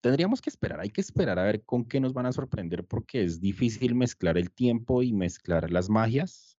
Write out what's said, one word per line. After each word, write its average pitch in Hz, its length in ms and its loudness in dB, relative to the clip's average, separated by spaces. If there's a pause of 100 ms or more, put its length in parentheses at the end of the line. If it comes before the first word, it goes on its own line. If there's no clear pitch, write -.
tendríamos 165 400 2
que - 80 -6
esperar, - 300 -6
hay 101 100 -6
que 196 100 -2
esperar 127 380 0
a 92 60 2
ver 107 200 0
con 120 220 -2
qué 135 120 -2
nos 131 140 0
van 127 140 -4
a 127 60 0
sorprender, 95 520 -6
porque - 400 -4
es 82 160 -2
difícil 110 540 0
mezclar 117 440 0
el 90 140 -2
tiempo 123 500 0
y 123 100 0
mezclar 87 600 -2
las 90 160 0
magias 113 720 -2